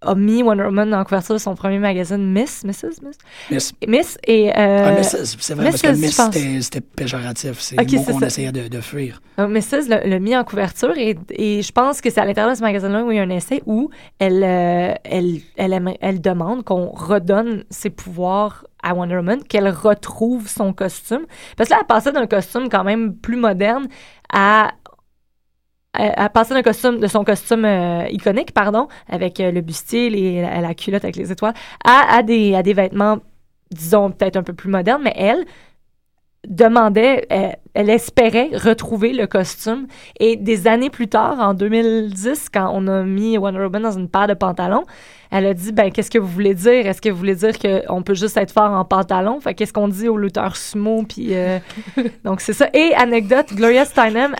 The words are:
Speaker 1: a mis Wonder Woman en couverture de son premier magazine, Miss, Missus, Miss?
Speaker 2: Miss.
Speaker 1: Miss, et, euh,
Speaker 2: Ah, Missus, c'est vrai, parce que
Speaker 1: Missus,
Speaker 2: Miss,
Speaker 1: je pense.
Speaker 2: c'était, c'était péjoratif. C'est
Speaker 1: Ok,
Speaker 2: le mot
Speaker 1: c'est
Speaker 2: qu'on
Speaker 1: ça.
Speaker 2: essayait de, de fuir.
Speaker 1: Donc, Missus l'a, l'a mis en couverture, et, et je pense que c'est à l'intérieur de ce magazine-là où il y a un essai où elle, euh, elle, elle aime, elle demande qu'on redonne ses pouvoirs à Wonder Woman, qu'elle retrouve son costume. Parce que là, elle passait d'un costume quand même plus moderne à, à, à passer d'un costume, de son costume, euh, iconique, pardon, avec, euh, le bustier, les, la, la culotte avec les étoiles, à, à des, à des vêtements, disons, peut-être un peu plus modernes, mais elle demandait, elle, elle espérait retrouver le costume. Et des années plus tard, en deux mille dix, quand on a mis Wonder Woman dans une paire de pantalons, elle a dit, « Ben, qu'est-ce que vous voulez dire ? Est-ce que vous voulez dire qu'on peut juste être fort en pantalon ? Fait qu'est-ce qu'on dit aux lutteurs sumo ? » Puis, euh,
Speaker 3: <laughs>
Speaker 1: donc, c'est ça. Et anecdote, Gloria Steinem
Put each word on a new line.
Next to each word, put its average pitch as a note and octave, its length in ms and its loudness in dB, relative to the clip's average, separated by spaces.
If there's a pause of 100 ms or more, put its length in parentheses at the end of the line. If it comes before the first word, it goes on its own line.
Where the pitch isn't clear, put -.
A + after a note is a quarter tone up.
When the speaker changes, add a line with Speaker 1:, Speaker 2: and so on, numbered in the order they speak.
Speaker 1:
a G3 100 2
mis G#3+ 260 4
Wonder G#3+ 220 2
Woman G#3 300 0
en G3 100 0
couverture G3 320 -2
de G#3+ 40 -2
son G3 160 -6
premier G3 240 -2
magazine, F#3+ 520 0
Miss, A3+ 320 -2
Missus, G3+ 240 -8 (160)
Miss? C#4+ 140 -16 (340)
Speaker 2:
Miss. - 220 -4 (140)
Speaker 1:
Miss, A#3+ 380 2
et, G#3+ 260 4
euh, - 60 0
Speaker 2:
Ah, G3+ 400 4
Missus, G3 420 -2
c'est - 140 -6
vrai, D3+ 160 -2
parce - 120 0
que D#4 80 2
Speaker 1:
Missus, D3+ 120 4
Speaker 2:
Miss, D3+ 100 0
Speaker 1:
je - 120 -4
pense. A3 100 0
Speaker 2:
c'était, C3+ 280 -2
c'était B2+ 200 -8
péjoratif. B2 800 -8
C'est - 220 -6
Speaker 1:
Ok, C4 100 2
Speaker 2:
le C4+ 60 4
mot C4+ 80 0
Speaker 1:
c'est B3 80 -4
Speaker 2:
qu'on C4+ 60 -2
Speaker 1:
ça. B3+ 80 2
Speaker 2:
essayait C3 260 -4
de, B2 160 -8
de A#2+ 120 -10
fuir. C3 400 -10 (160)
Speaker 1:
Donc, G3+ 120 0
Missus B3 400 -2
l'a, A3 160 2
l'a F#3+ 140 0
mis A3 180 0
en B3 80 0
couverture, G3+ 520 -2
et, A3 200 -2 (140)
et G#3 300 -2
je - 120 -8
pense C#4 260 0
que A#3+ 100 0
c'est A3 120 0
à F#3+ 40 2
l'intérieur G#3 280 0
de A#3+ 40 -6
ce A3 60 -6
magazine-là G3+ 400 -2
où A#3+ 80 -2
il G#3+ 60 0
y - 20 2
a G3 40 0
un F#3 60 -4
essai F#3 360 -4
où A3+ 240 -2 (300)
elle, F#3+ 260 2
euh, F3 480 0 (100)
elle, F3 360 -2 (180)
elle F#3+ 160 0
aime, F#3 260 -2
elle F#3 220 -2
demande F#3 420 -2
qu'on F3+ 240 -2
redonne G3 840 -2
ses - 200 -8
pouvoirs F#3 760 -4 (200)
à F3 80 -2
Wonder F3 220 -4
Woman, F#3+ 260 -2
qu'elle G3 280 0
retrouve G#3+ 800 0
son F#3+ 240 -2
costume. G#3+ 520 -6 (300)
Parce A3+ 140 2
que E4 60 4
là, A4 40 6
elle - 80 -4
passait A3+ 240 4
d'un C4 160 0
costume A3+ 400 -2
quand G3 160 0
même G#3+ 320 -2
plus A#3+ 220 -6
moderne A3+ 500 0 (460)
à, G#3 380 4 (1200)
à, G#3 320 0
à - 20 0
passer A3+ 260 2
d'un C4 100 2
costume, A#3 360 0
de G#3+ 80 0
son G3+ 160 0
costume, A3 400 0
euh, F3 460 0
iconique, G#3 420 -2
pardon, G#3+ 380 0 (180)
avec, F3+ 320 -4
euh, F3+ 140 2
le F3 80 0
bustier, A3+ 480 -2
les, F#3 320 0
la, E3+ 180 -4
la E3+ 140 -2
culotte G3 320 -4
avec F3 100 -6
les F#3 160 -6
étoiles, G#3+ 220 -2 (320)
à, C4 280 8
à A#3 100 6
des, G#3+ 320 2
à F#3 60 2
des G3 120 2
vêtements, G3+ 460 2 (520)
disons, F#3+ 400 2
peut-être F#3+ 240 -2
un F#3 80 -2
peu F3+ 80 -10
plus F#3 180 -10
modernes, G3 320 0
mais B3+ 140 -2
elle A#3+ 300 0 (1000)
demandait, A3+ 840 4
elle, F#3+ 260 -2 (180)
elle G#3 160 2
espérait A#3 640 2
retrouver A3+ 600 0
le A3 140 -2
costume. A3 600 -4 (320)
Et A3+ 160 4
des G#3 320 0
années A#3 220 2
plus A#3 180 -6
tard, A#3+ 320 0
en G3+ 140 2
deux G3 160 -2
mille A3 440 0
dix, A#3 400 -4
quand F#3+ 200 0
on F#3+ 140 -2
a F#3+ 160 0
mis G#3 340 0
Wonder F#3+ 240 -2
Woman G3 220 -4
dans A3+ 140 -2
une F3+ 120 -6
paire G3+ 180 2
de G3+ 60 2
pantalons, F#3+ 500 -2 (480)
elle G3 140 0
a G3 80 2
dit, « F#3 200 -8
Ben, G#3 180 4
qu'est-ce - 200 -4
que A3+ 80 4
vous F#3+ 80 -4
voulez G3 260 2
dire ? A3+ 320 4
Est-ce F#3+ 160 -4
que A3 80 2
vous F#3 80 -2
voulez F#3+ 180 0
dire G#3+ 220 0
qu'on F#3 460 -2
peut G3+ 100 0
juste G3 240 -2
être G3+ 140 0
fort G#3+ 200 4
en F#3 140 0
pantalon ? F#3+ 540 0
Fait G3 160 -4
qu'est-ce G#3 180 -4
qu'on G#3 140 0
dit G3+ 220 -2
aux G#3+ 80 0
lutteurs G3 400 -4
sumo ? » A3 520 -4
Puis, A#3+ 240 -8
euh, F#3 260 -2 (320)
Speaker 3:
<laughs> A#3+ 340 -6
Speaker 1:
donc, F#3+ 160 -4
c'est G#3+ 120 -4
ça. - 200 2
Et D#4 220 4
anecdote, A#3 580 2
Gloria A#3 320 4
Steinem B3 540 0